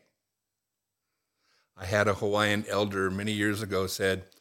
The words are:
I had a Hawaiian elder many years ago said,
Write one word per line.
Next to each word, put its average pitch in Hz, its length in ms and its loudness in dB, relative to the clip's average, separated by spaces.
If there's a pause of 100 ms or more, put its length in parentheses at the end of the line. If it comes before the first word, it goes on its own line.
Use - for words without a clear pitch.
(1800)
I 98 80 -14
had 104 240 4
a 101 60 4
Hawaiian 104 540 2
elder 98 420 0
many 101 220 -4
years 104 300 0
ago 95 240 -2
said, 95 380 -2 (160)